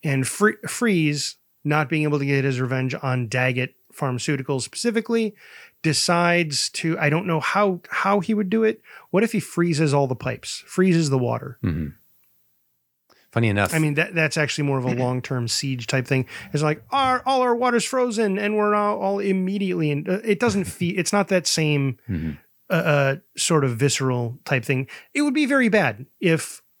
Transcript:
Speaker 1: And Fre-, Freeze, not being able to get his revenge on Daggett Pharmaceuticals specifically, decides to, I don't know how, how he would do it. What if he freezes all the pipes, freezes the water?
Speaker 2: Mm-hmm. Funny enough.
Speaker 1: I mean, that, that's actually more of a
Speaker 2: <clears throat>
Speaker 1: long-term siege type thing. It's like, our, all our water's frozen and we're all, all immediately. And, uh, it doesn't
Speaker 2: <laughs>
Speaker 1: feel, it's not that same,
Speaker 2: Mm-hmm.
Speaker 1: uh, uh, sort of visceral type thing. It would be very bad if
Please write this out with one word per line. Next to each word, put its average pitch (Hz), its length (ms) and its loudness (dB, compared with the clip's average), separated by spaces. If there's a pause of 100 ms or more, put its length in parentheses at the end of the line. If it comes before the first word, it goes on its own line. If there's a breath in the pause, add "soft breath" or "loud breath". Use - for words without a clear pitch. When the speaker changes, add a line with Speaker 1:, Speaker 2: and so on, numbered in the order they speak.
Speaker 1:
And 135 240 0
Fre-, 214 400 0
Freeze, 156 680 0 (280)
not 151 260 0
being 156 140 0
able 147 160 0
to 139 60 -2
get 139 180 2
his 135 160 0
revenge 127 420 -2
on 127 260 -2
Daggett 127 480 -2 (200)
Pharmaceuticals 131 680 -2
specifically, 226 720 -2 (480 loud breath)
decides 170 880 2
to, 165 280 -2
I 151 120 0
don't 170 180 0
know 165 120 0
how, 196 500 0
how 202 300 0
he 196 140 -2
would 202 160 0
do 220 140 2
it. 220 180 0 (300 loud breath)
What 190 120 4
if 226 100 0
he 208 60 0
freezes 160 540 2
all 143 140 4
the 127 80 -4
pipes, - 500 -8
freezes 170 460 2
the 135 80 2
water? 120 440 -4
Speaker 2:
Mm-hmm. 80 240 -2 (1400 soft breath)
Funny 117 180 2
enough. 101 240 2
Speaker 1:
I 160 60 2
mean, 151 160 2
that, 160 180 0
that's 160 240 0
actually 151 280 -2
more 139 120 0
of 127 80 -2
a 127 100 0
Speaker 2:
<clears throat> - 0 -
Speaker 1:
long-term 123 520 -2
siege 127 400 -4
type 131 200 0
thing. 131 200 0 (260 loud breath)
It's 147 100 0
like, 156 280 0
our, 262 340 2
all 262 160 2
our 247 140 2
water's 240 300 2
frozen 226 540 0
and 208 180 -2
we're 208 180 2
all, 208 240 0
all 202 200 0
immediately. 190 720 0
And, 143 180 -2
uh, 185 140 0
it 220 160 0
doesn't 202 240 0
Speaker 2:
<laughs> - 20 -6
Speaker 1:
feel, 180 320 -4
it's - 160 -2
not 202 160 2
that 185 180 0
same, 143 500 0 (120 loud breath)
Speaker 2:
Mm-hmm. 80 220 -2 (380 loud breath)
Speaker 1:
uh, - 40 0
uh, 147 420 2 (220)
sort 156 260 2
of 123 140 0
visceral 127 680 0
type 127 200 -2
thing. 131 220 -2 (260 loud breath)
It 277 100 0
would 294 100 0
be 302 120 2
very 254 240 4
bad 139 360 2 (140)
if - 420 0 (180)